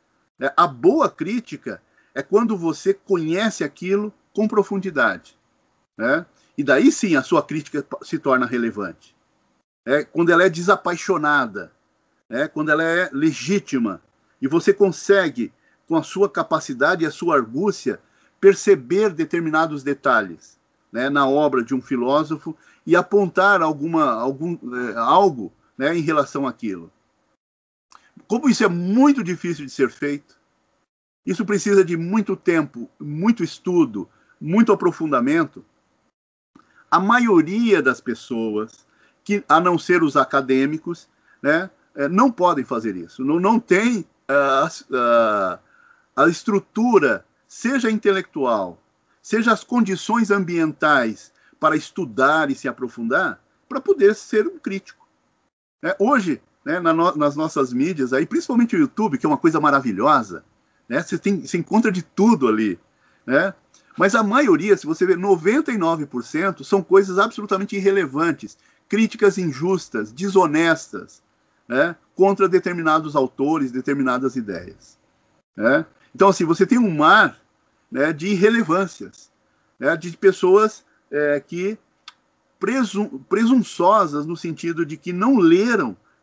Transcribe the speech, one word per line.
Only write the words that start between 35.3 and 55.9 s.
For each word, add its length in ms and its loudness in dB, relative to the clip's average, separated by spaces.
a 100 4
maioria 800 2
das 200 0
pessoas, 840 -6
que, 240 -4
a 120 4
não 180 0
ser 260 0
os 140 0
acadêmicos, 920 -2
né, 280 -2
eh, 140 -4
não 220 2
podem 340 0
fazer 300 -6
isso, 280 -12
não, 160 0
não 200 2
tem, 460 0
ah, 380 2
as, 260 -12
ah, 680 0
a 120 4
estrutura, 960 0
seja 440 -2
intelectual, 880 -2
seja 300 -2
as 120 0
condições 680 -2
ambientais 1000 0
para 160 2
estudar 760 -2
e 60 -4
se 120 -10
aprofundar, 720 -4
para 100 -6
poder 360 4
ser 320 -2
um 100 -8
crítico. 480 -12
Né? 160 -4